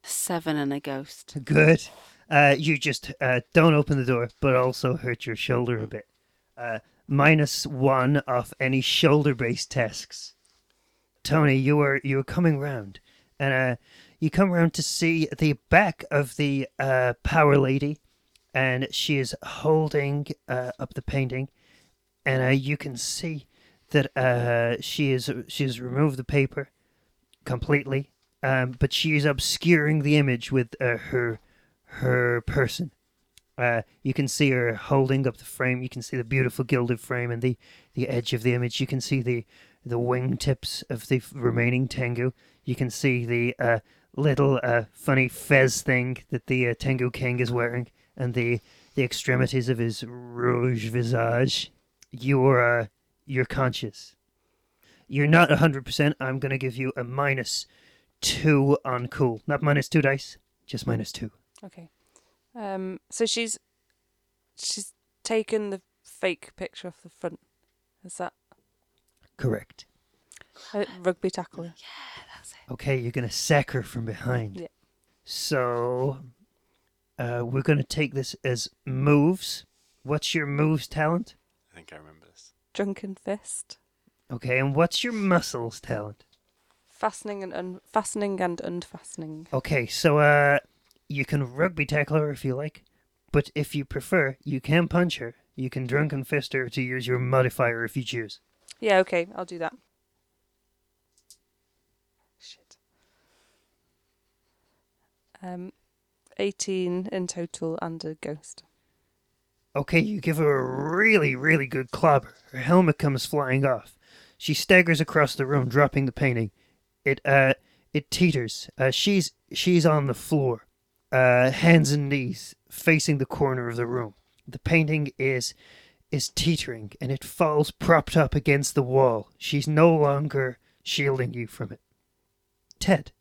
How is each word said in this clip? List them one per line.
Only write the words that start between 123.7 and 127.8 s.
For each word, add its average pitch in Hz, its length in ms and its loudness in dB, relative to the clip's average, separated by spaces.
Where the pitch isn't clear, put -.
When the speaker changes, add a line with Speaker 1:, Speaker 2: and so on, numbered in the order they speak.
Speaker 2:
the 117 120 -4
room. 120 260 -6
The - 120 -16
painting 156 580 0
is, 131 380 -4
is 139 180 -4
teetering, 117 600 -4
and 123 100 -4
it 135 120 -6
falls 151 480 0
propped - 440 2